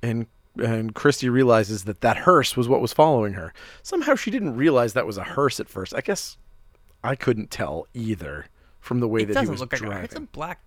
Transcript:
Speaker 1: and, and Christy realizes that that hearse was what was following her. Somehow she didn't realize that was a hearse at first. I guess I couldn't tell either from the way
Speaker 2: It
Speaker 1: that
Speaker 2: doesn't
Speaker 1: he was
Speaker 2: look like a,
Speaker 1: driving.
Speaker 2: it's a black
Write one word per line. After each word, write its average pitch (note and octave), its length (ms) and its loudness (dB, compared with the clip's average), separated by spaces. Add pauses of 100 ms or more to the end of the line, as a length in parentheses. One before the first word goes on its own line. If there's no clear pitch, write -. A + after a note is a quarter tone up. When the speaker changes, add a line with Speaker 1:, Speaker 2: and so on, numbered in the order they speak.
Speaker 1:
and, A#2 260 -4 (300)
and A2+ 380 -2
Christy C#3 320 2
realizes A2+ 560 4
that G2+ 160 -8
that A#2 200 2
hearse E3+ 360 4
was A#2+ 140 0
what C3 100 4
was A#2 140 -2
following B2 400 4
her. E2+ 200 -10 (300)
Somehow D#4 320 0
she - 160 -6
didn't G3 240 -4
realize B2 380 4
that B2+ 120 0
was G2+ 120 -8
a F#2+ 60 -8
hearse C3+ 360 0
at - 80 -8
first. - 260 -10
I - 60 -4
guess - 380 -6 (680)
I B2+ 120 -2
couldn't A2 360 -2
tell D#2+ 420 -8
either E2+ 520 -8 (340)
from B2 220 -2
the A#2+ 60 0
way A2 160 2
Speaker 2:
It - 40 0
Speaker 1:
that G#2+ 60 -2
Speaker 2:
doesn't C4+ 140 2
Speaker 1:
he - 40 -2
was G2+ 80 -6
Speaker 2:
look - 140 -8
like B2+ 80 -4
a, A#2 40 -8
Speaker 1:
driving. G2+ 200 -8
Speaker 2:
it's - 100 -14
a - 60 -10
black E3+ 460 -12